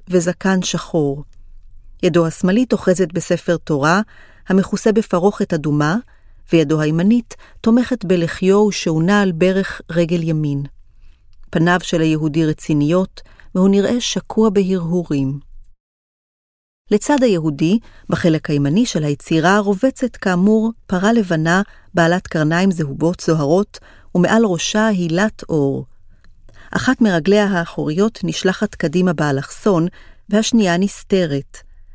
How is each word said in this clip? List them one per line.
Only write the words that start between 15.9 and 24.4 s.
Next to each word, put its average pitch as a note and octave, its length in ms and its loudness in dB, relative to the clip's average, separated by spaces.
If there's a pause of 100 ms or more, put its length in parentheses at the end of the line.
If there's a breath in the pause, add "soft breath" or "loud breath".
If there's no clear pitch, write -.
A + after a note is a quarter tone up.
לצד C4 320 2
היהודי, E3 560 2 (300 soft breath)
בחלק D#3+ 420 0
הימני D3 360 2
של D#3 180 -4
היצירה, D#3+ 540 2
רובצת G#3 580 -2
כאמור G#3+ 560 0 (140)
פרה G3 260 0
לבנה F3+ 500 2 (320 soft breath)
בעלת F3 320 2
קרניים E3 440 0
זהובות D#3+ 500 -2
זוהרות, D#3+ 580 0 (360 soft breath)
ומעל G3+ 300 4